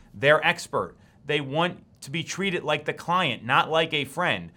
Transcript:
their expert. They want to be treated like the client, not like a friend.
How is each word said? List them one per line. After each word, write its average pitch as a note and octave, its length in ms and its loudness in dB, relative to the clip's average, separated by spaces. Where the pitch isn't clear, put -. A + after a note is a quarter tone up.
their C#3 320 6
expert. C3 480 0
They D3+ 140 0
want D3+ 420 0
to - 100 -14
be D#3+ 140 -2
treated F3+ 400 -4
like D3 220 -2
the D3+ 80 -2
client, E3 500 0
not C3+ 260 -2
like D#3+ 220 0
a D3 140 -2
friend. B2+ 500 -4